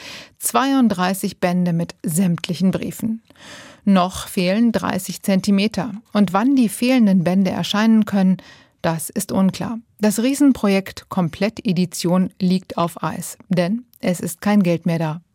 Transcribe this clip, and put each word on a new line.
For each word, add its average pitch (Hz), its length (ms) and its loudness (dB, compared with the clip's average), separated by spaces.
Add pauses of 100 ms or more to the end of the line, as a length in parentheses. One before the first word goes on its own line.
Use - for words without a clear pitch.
(380)
Zweiunddreißig 208 1000 0
Bände 175 340 0
mit 170 300 -4
sämtlichen 175 720 0
Briefen. 226 500 -6 (600)
Noch 190 420 2
fehlen 208 460 0
dreißig 185 500 -4
Zentimeter. 196 680 0 (200)
Und 202 200 2
wann 240 240 2
die 247 120 4
fehlenden 220 560 2
Bände 185 260 2
erscheinen 214 540 2
können, 190 340 2 (440)
das 160 260 -4
ist - 240 -6
unklar. 190 460 -2 (220)
Das 214 220 2
Riesenprojekt 247 840 2
Komplettedition 180 1200 -2 (100)
liegt 185 360 -2
auf 170 260 -4
Eis, - 360 -8 (100)
denn 190 360 0 (160)
es 180 200 -2
ist - 200 -8
kein 208 220 2
Geld 170 220 0
mehr 170 140 0
da. 165 220 -4 (140)